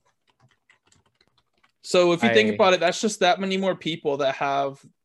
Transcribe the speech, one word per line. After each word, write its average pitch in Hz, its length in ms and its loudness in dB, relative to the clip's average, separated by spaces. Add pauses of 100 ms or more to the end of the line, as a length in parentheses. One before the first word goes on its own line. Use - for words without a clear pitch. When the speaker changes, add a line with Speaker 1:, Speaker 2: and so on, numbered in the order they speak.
(1800)
Speaker 1:
So 180 300 2
if 170 100 -2
you 226 80 2
think 220 200 4
Speaker 2:
I 208 40 -2
Speaker 1:
about 196 200 4
it, 180 60 -2
that's 175 200 -2
just 214 200 -4
that 180 200 2
many 190 160 -4
more 190 200 -2
people 156 420 -4
that 135 180 -2
have 139 420 -4 (260)